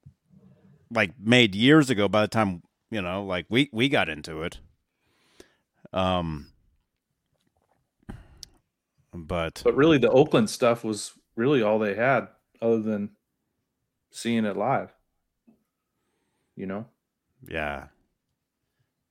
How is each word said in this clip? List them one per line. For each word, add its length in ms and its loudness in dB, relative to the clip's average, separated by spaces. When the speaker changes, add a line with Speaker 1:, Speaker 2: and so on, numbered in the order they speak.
Speaker 1:
like, 300 0
made 340 4
years 360 6
ago 180 2
by 140 4
the 60 0
time, 340 -2
you 120 -4
know, 220 -6
like, 240 -6
we, 240 0
we 160 0
got 200 0
into 340 -10
it. 180 -10
Um, 560 -2
but 500 -6
Speaker 2:
But 140 2
really, 220 4
the 120 2
Oakland 400 4
stuff 320 -2
was 300 -8
really 260 0
all 160 2
they 160 -2
had, 340 0
other 200 0
than 300 -4
seeing 340 -4
it 120 -4
live. 360 -4
You 100 -10
know? 200 -10
Speaker 1:
Yeah. 400 -8